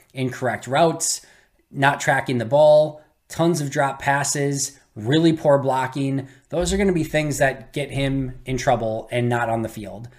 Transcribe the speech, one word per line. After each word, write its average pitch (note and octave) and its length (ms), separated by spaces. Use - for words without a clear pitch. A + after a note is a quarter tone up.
Incorrect B2+ 540
routes, D3+ 540
not C#3 280
tracking C3+ 380
the A2+ 80
ball, D3+ 560
tons E3 340
of C#3+ 80
drop C#3 300
passes, C#3+ 800
really D#3 380
poor D3 240
blocking. C3 680
Those F3 220
are G3 60
gonna G3 160
be D#3+ 100
things D3 360
that C3 340
get C#3+ 180
him C3+ 540
in C3 120
trouble A2+ 540
and A#2+ 160
not A#2+ 220
on A2+ 120
the G#2+ 80
field. G#2 380